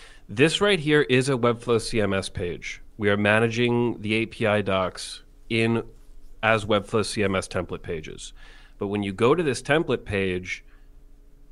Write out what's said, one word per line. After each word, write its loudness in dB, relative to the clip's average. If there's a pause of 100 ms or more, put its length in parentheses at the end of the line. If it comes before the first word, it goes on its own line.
(280)
This 2
right 4
here 4
is 2
a 0
Webflow 2
C -2
M 0
S -2
page. -8 (160)
We 0
are 4
managing 2
the -2
A 0
P -4
I 4
docs -4 (260)
in, 0 (600)
as 4
Webflow 0
C -4
M 0
S -2
template -8
pages. -10 (460)
But -4
when -2
you -4
go 4
to 2
this -2
template 0
page, -4 (880)